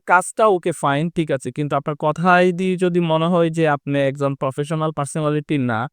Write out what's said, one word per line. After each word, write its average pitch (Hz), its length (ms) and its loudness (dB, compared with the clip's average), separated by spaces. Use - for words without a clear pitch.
কাজটা 185 400 2
ওকে 180 260 2
ফাইন, 151 380 -2
ঠিক 160 200 -4
আছে, 135 220 -4
কিন্তু 147 240 -4
আপনার 147 200 -4
কথায় 180 560 2
দিয়ে 185 240 -2
যদি 180 240 0
মনে 160 260 0
হয় 170 240 2
যে 160 180 0
আপনি 143 300 -2
একজন 139 360 0
প্রফেশনাল 156 580 -4
পার্সোনালিটি 151 680 -2
না, 120 340 -2